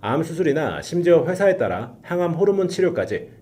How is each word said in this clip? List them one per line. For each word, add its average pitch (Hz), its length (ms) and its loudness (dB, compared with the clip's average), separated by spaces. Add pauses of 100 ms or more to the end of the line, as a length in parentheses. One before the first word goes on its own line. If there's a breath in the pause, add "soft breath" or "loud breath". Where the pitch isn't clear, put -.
암 120 200 -2
수술이나 156 600 -2
심지어 175 440 2
회사에 185 300 2
따라 104 460 -4
항암 175 320 -2
호르몬 196 340 2
치료까지 165 640 -2 (120)